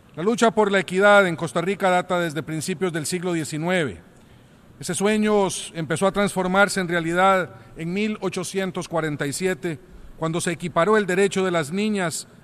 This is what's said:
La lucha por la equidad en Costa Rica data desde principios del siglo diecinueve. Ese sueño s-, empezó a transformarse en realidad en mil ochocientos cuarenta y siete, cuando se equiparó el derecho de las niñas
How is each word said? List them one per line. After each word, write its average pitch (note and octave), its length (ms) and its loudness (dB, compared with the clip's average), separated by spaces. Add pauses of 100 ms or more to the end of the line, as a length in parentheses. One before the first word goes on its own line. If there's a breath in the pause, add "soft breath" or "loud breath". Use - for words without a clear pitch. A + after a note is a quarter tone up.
(160 soft breath)
La D3+ 60 -6
lucha A3+ 280 4
por G#3 220 2
la G3+ 60 4
equidad G3 480 6
en E3+ 100 -2
Costa E3 240 -4
Rica F#3+ 300 0
data F3+ 280 2
desde D#3+ 240 -2
principios F3+ 480 -4
del D#3 140 -4
siglo F3+ 300 -4
diecinueve. D#3 680 -2 (800 soft breath)
Ese - 160 -8
sueño G#3+ 540 2
s-, - 260 -8
empezó D#3+ 320 -2
a F#3+ 60 2
transformarse F#3+ 680 2
en F3+ 80 -4
realidad F3 640 2 (260 loud breath)
en E3 160 -6
mil G#3+ 300 -2
ochocientos F#3 640 -6
cuarenta D3+ 380 -4
y C#3 80 -4
siete, F3 440 -4 (400 loud breath)
cuando D#3+ 220 -2
se F3 120 -2
equiparó F3 440 2
el G#3 80 2
derecho F#3+ 400 2
de F#3 60 0
las D#3+ 220 -2
niñas G3 560 -2 (160)